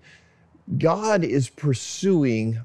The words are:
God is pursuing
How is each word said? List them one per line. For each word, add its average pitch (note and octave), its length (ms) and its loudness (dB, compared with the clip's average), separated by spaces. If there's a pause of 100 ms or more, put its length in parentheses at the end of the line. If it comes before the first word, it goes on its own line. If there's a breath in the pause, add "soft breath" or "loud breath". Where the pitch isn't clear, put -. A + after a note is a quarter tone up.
(760 soft breath)
God F#3+ 460 2
is B2+ 260 0
pursuing B2+ 1160 0